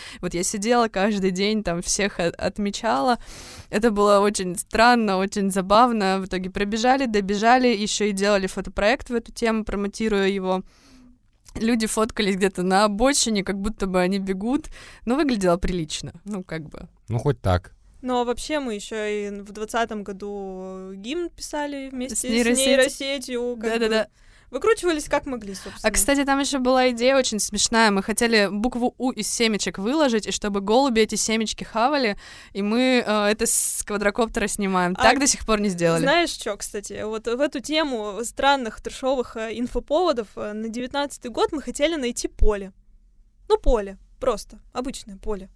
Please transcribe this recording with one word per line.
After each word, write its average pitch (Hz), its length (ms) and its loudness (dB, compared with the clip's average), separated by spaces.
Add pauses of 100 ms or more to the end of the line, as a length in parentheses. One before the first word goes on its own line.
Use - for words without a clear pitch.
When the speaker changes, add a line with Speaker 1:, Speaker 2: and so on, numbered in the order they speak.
(200)
Speaker 1:
Вот 180 140 -4
я 175 80 -2
сидела 226 460 2
каждый 196 440 0
день, 202 300 0
там 170 200 -4
всех - 380 -2
о-, 170 180 0
отмечала. 226 800 0 (500)
Это 220 220 2
было 202 300 6
очень 196 360 0
странно, 220 640 4
очень 196 320 0
забавно. 196 720 4
В 185 60 -6
итоге 185 240 -6
пробежали, 240 560 2
добежали, 220 640 4
еще 208 380 0
и 208 60 0
делали 196 340 2
фотопроект 202 640 -2
в 247 40 -2
эту 233 180 -6
тему, 220 320 -2
промоутируя 202 640 -2
его. 185 340 -2 (960)
Люди 220 320 0
фоткались 220 480 0
где-то 185 260 0
на 190 220 4
обочине, 214 580 2
как 196 180 -4
будто 202 260 -4
бы 185 140 0
они 190 200 2
бегут. 196 460 -2 (380)
Но 240 120 0
выглядело 208 400 2
прилично, 165 560 -6 (120)
ну, 202 200 -8
как 160 240 -10
бы. - 200 -16 (200)
Speaker 2:
Ну, 117 100 -2
хоть 139 220 -2
так. 90 340 0 (280)
Speaker 3:
Ну, 247 180 0
а 240 40 0
вообще 262 360 -2
мы 240 140 -4
еще 214 300 -6
и 208 260 -4 (120)
в 202 100 -18
двадцатом 214 520 -4
году 190 920 -10
гимн 277 340 -8
писали 285 600 -8
вместе 254 260 -8
Speaker 1:
С - 40 0
Speaker 3:
с - 40 -4
Speaker 1:
нейросетью. 247 420 2 (100)
Speaker 3:
нейросетью, 262 840 -2
как 226 120 -2
Speaker 1:
Да-да-да. 220 320 2
Speaker 3:
бы - 60 -10 (400)
выкручивались 320 580 0
как 294 180 -2
могли, 220 280 -8
собственно. 190 240 -14 (100)
Speaker 1:
А, - 40 4
кстати, 277 320 4
там 269 160 2
еще 277 200 -2
была 254 300 4
идея 247 260 4
очень 254 220 2
смешная. 220 520 2
Мы 190 120 2
хотели 220 480 2
букву 233 480 0
"У" 254 140 0
из 208 160 -4
семечек 214 500 0
выложить, 240 480 2
и 190 60 -4
чтобы 202 300 -2
голуби 220 400 4
эти 214 120 0
семечки 220 480 -2
хавали, 233 540 0 (380)
и 196 80 -4
мы, 247 440 2
э, 208 200 2
это 214 200 0
с - 400 0
квадрокоптера 208 640 0
снимаем. 185 500 0
Speaker 3:
А - 40 0
Speaker 1:
Так 247 180 6
до 285 80 2
сих - 180 -2
пор 214 140 2
не 208 80 0
сделали. 170 320 2
Speaker 3:
знаешь 320 320 2
че, 208 240 -6
кстати? 202 480 -10
Вот 220 220 -6
в 240 140 -2
эту 294 200 0
тему 254 640 -2
странных 269 560 0
трэшовых, 254 560 -4
э, 220 220 -6
инфоповодов, 247 800 0
э, 214 180 -8
на 220 140 -8
девятнадцатый 247 640 -6
год 381 220 0
мы 294 100 -4
хотели 294 340 -2
найти 247 320 -4
поле. 196 440 2 (760)
Ну, 427 100 4
поле. 208 400 0 (200)
Просто. 214 400 -4 (140)
Обычное 233 460 -10
поле. 196 380 -8